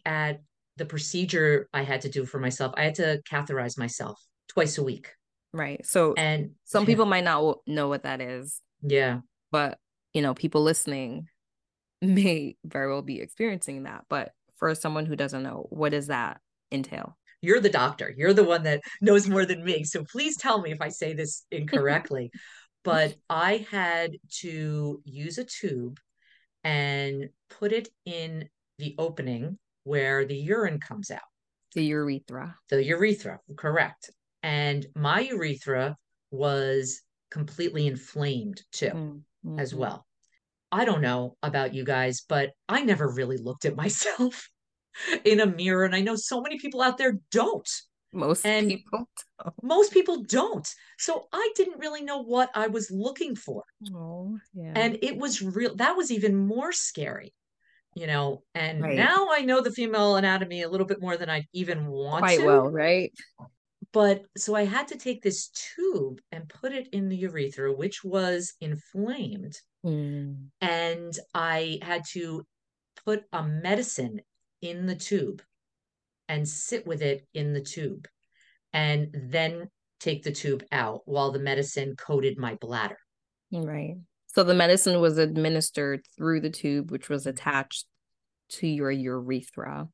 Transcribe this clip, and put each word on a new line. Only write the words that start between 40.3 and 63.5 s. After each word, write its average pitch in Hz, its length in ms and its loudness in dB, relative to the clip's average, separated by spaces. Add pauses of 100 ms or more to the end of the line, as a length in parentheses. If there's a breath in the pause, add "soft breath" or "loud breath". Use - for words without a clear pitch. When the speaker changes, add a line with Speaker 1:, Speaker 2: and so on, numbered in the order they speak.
Speaker 1:
I 214 140 2
don't 175 160 4
know 123 400 0
about 139 320 -2
you 131 100 -4
guys, 127 440 0
but 143 240 2 (160)
I 262 160 0
never 165 260 4
really 127 280 -2
looked 123 280 -6
at 143 100 0
<laughs> 156 80 -4
myself 226 640 -2 (760 loud breath)
in 214 160 8
a 220 60 8
mirror. 185 400 4
And 185 100 2
I 196 60 4
know 220 140 2
so 240 260 -2
many 294 180 -6
people 277 220 -4
out 254 160 4
there 254 200 4 (140)
don't. - 380 2 (420)
Speaker 2:
Most 165 340 2
Speaker 1:
And 214 220 4
Speaker 2:
people 208 400 -2 (360)
don't. 170 180 -8
Speaker 1:
most 370 320 6
people 349 300 6
don't. 320 440 0 (300 soft breath)
So - 340 -4
I 427 240 0
didn't 370 240 2
really 302 220 -6
know 285 220 -4
what 247 320 2
I 220 120 0
was 214 240 -2
looking 240 440 -4
for. - 280 -10 (300)
Speaker 2:
Oh, 175 440 -8 (160)
yeah. 165 220 -10
Speaker 1:
And 226 280 0
it 277 140 -2
was 269 260 -4
real. 196 320 -2
That 277 200 2
was 330 160 -2
even 208 240 2
more 226 360 0
scary, - 640 -6 (640)
you 170 120 -8
know, 143 340 -2 (140)
and 160 260 -2
Speaker 2:
Right. 156 140 0
Speaker 1:
now 349 360 4
I 294 100 4
know 254 200 4
the 240 100 2
female 220 440 4
anatomy 190 480 2
a 165 60 -2
little 190 180 0
bit 196 120 -2
more 180 180 -2
than 170 120 -4
I 156 240 -2
even 170 320 -2
want 143 380 -2
Speaker 2:
Quite 175 160 6
Speaker 1:
to. 143 80 6
Speaker 2:
well, 139 240 8
right? 170 400 2 (800)